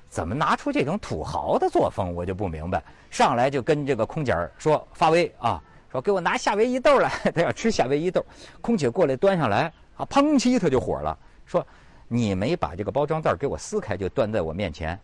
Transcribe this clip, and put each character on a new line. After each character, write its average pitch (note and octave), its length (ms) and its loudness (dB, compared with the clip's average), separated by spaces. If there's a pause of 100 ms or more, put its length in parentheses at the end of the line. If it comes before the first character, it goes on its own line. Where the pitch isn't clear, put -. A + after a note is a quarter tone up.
怎 E2 180 -6
么 F#2+ 80 -6
拿 D#3 220 0
出 C#4+ 160 -6
这 B3+ 120 0
种 F3 160 -4
土 - 220 -8
豪 - 360 -2
的 F#4 100 0
作 E4 220 2
风， F2+ 240 -4
我 F2 100 -4
就 F#2 100 -4
不 F#2+ 140 -4
明 D#2+ 220 -8
白。 F#2 120 -2 (280)
上 D3+ 260 0
来 C3 140 2
就 C#3 100 -2
跟 D3 240 0
这 C3 100 0
个 A2 120 0
空 D#3 180 -6
姐 A#2 80 0
儿 E2 240 -2
说， D3+ 380 0
发 D#3+ 160 2
威 E3+ 280 2
啊， G2+ 240 -4 (300)
说 C3 80 -4
：“给 G#3 100 -4
我 G3 80 2
拿 F3+ 200 -2
夏 A#3 160 -2
威 G#3+ 120 2
夷 B3+ 140 -2
豆 C#4 180 6
来。” F#3+ 120 2 (160)
<laughs> - 80 0
他 E3 80 2
要 C3+ 100 0
吃 - 180 -2
夏 B2 160 4
威 C#3+ 120 6
夷 F3 120 0
豆。 - 140 0 (380)
空 A#3 120 2
姐 C#3+ 140 2
过 E3+ 160 2
来 C3 120 4
端 G3 200 4
上 C3+ 140 2
来 C3+ 200 2 (260)
啊， C#3 100 -8
砰 D4 280 4
叽 B3 240 4
他 E3+ 120 2
就 B2+ 100 4
火 D2+ 200 -4
了， D#2 180 -4 (260)
说 E3 220 -2 (420)
：“你 A#2 260 0
没 A#2+ 220 -2
把 D2+ 180 -4
这 F#2+ 80 -6
个 G2+ 80 -4
包 C#3+ 140 0
装 D#3 160 -2
袋 D#3 120 0
儿 F2 40 0
给 C#3 100 -4
我 F2 120 -4
撕 - 200 -6
开， G#2 200 -6
就 F#2+ 100 -4
端 A2 240 -2
在 G#2+ 80 0
我 D#2+ 100 -2
面 F2 220 -4
前 E2 320 -6